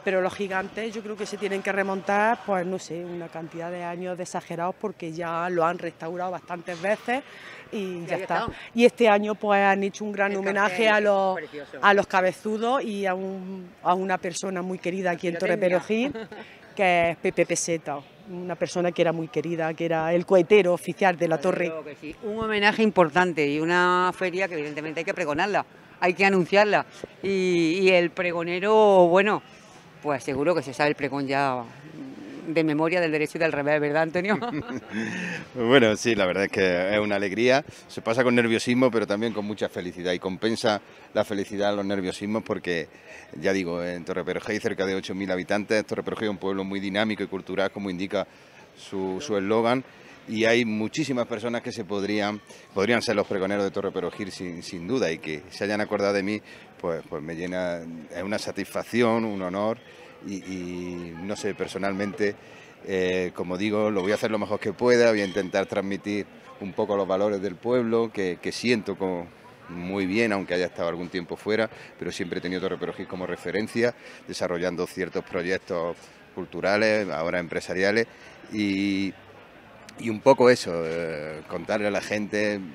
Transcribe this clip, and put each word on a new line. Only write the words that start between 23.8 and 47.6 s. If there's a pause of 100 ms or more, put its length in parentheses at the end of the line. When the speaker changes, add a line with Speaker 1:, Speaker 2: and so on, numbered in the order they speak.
Speaker 2:
feria
que
evidentemente
hay
que
pregonarla, (340)
hay
que
anunciarla. (360)
Y,
y
el
pregonero,
bueno, (600)
pues
seguro
que
se
sabe
el
pregón
ya (880)
de
memoria,
del
derecho
y
del
revés,
¿verdad,
Antonio?
Speaker 3:
<laughs> (1040)
Bueno,
sí,
la
verdad
es
que
es
una
alegría. (240)
Se
pasa
con
nerviosismo,
pero
también
con
mucha
felicidad.
Y
compensa (320)
la
felicidad
los
nerviosismos
porque, (520)
ya
digo,
en
Torre
Perojé
hay
cerca
de
ocho
mil
habitantes.
Torre
Perojé
es
un
pueblo
muy
dinámico
y
cultural,